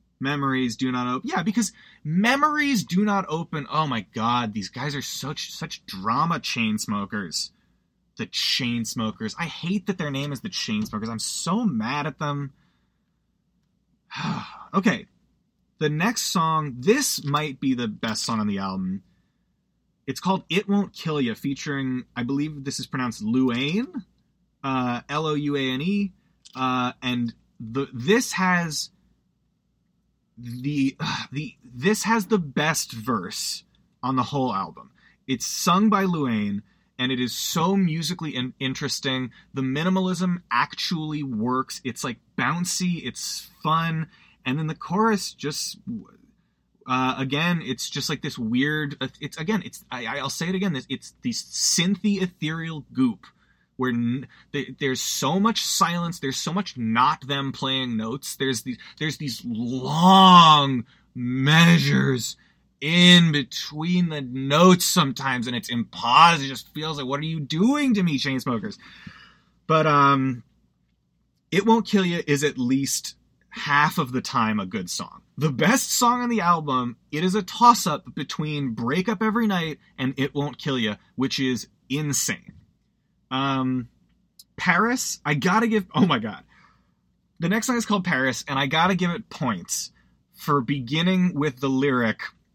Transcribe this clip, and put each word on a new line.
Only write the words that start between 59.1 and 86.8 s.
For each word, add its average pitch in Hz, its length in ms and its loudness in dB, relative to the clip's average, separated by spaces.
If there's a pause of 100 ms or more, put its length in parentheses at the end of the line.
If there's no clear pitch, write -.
these 131 260 -8
long 143 1400 8 (300)
measures 135 1200 4 (440)
in 170 520 8
between 160 800 -2
the 151 100 -6
notes 139 640 4
sometimes, 135 640 0
and 123 100 -4
it's 117 140 -8
impossible. 135 760 6
It 135 40 -4
just - 260 -12
feels 156 240 -6
like, 131 80 -6
"What 139 140 -2
are 156 40 -4
you 160 160 -4
doing 240 540 2
to 196 80 4
me, 151 160 2
Chainsmokers?" 120 580 -4 (920)
But, 156 200 4
um, 139 560 4 (1080)
It 196 140 2
Won't 226 220 6
Kill 190 180 4
Ya 175 220 0
is 143 180 4
at 131 140 0
least 131 560 0 (340)
half 147 480 0
of 135 160 0
the 127 80 -2
time 110 400 0
a 92 60 -4
good 92 240 -8
song. - 320 -10 (160)
The 151 120 0
best 165 420 2
song 247 280 2
on 240 80 -2
the 226 140 0
album, 143 540 2 (140)
it 156 140 -2
is 185 100 2
a 208 80 0
toss-up 185 720 4
between 147 600 -4
Break 139 340 0
Up 214 140 -2
Every 220 240 2
Night 165 320 -2 (180)
and 135 220 -2
It 135 160 -2
Won't 143 240 -4
Kill 135 200 -2
Ya, 107 180 -2 (200)
which 131 240 -2
is 127 280 -2 (200)
insane. 139 680 -4 (800)
Um, 131 540 -2 (680)
Paris, 214 680 0
I 151 100 0
gotta 185 320 2
give, 214 260 0
oh 170 140 4
my 135 140 2
God. 107 240 -10 (960)